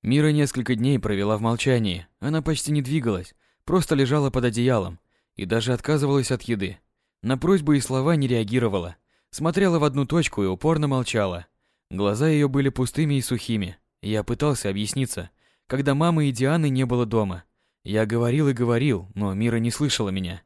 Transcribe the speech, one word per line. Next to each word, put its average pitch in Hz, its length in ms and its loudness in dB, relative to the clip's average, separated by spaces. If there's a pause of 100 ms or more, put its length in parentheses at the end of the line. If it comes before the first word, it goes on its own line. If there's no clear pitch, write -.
Мира 147 260 2
несколько 131 460 0
дней 123 240 2
провела 104 380 0
в 104 60 -4
молчании. 113 640 0 (140)
Она 151 200 -2
почти 147 320 -2
не 147 80 2
двигалась, 120 540 -2 (300)
просто 170 300 2
лежала 139 360 2
под 123 140 -2
одеялом 113 540 0 (380)
и 101 80 -6
даже 113 300 0
отказывалась 139 560 0
от 127 140 -2
еды. 98 340 -4 (440)
На 127 140 0
просьбы 156 400 2
и 135 40 4
слова 131 360 0
не 139 120 2
реагировала. 107 680 0 (340)
Смотрела 170 480 2
в 147 60 2
одну 139 220 0
точку 151 360 0
и 95 40 2
упорно 147 420 0
молчала. 107 580 -2 (440)
Глаза 104 380 0
ее 147 200 2
были 139 220 2
пустыми 143 440 0
и 131 60 0
сухими. 107 560 -4 (240)
Я 104 220 -2
пытался 120 480 -2
объясниться, 104 580 -4 (380)
когда 139 280 0
мамы 156 340 2
и 131 40 -2
Дианы 143 380 2
не 131 160 0
было 123 180 0
дома. 101 400 -2 (440)
Я 107 160 2
говорил 120 440 2
и 135 40 2
говорил, 117 640 0
но 98 180 -2
Мира 113 240 0
не 117 140 0
слышала 113 400 -2
меня. 92 360 -6